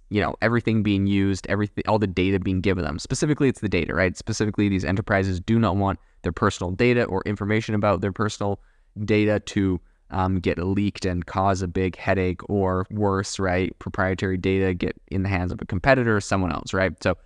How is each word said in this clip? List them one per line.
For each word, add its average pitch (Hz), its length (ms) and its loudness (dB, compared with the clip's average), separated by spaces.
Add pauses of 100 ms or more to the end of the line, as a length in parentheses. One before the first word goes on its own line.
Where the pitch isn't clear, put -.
you 101 140 0
know, 80 180 -2
everything 113 420 2
being 98 240 2
used, 98 420 0
everything, 101 380 -2
all 107 120 2
the 104 80 2
data 95 340 2
being 92 220 0
given 90 200 2
them. 73 160 -4
Specifically, 147 500 0
it's - 120 -2
the 104 80 -4
data, 87 260 0
right? 92 220 2
Specifically, 107 540 0
these 87 160 0
enterprises 95 520 0
do 113 200 2
not 98 180 2
want 95 220 0 (240)
their 85 100 -2
personal 95 400 0
data 120 320 4
or - 200 -2
information 104 500 -2
about 104 260 2
their 101 100 -2
personal 104 500 -4 (440)
data 104 340 4
to, 95 420 0 (300)
um, 92 280 0
get 87 200 0
leaked 98 460 -2
and 87 220 -2
cause 95 360 0
a 92 60 -4
big 92 280 -2
headache, 92 520 0
or 92 420 0
worse, 98 480 -2
right, 92 420 0
proprietary 95 580 -2
data 95 340 2
get - 240 -4 (120)
in 95 160 -2
the 95 40 -2
hands 90 240 -2
of 104 80 -8
a - 60 -10
competitor 117 500 2
or 101 40 2
someone 92 320 0
else, - 200 -6
right? 95 200 2 (100)
So 90 240 2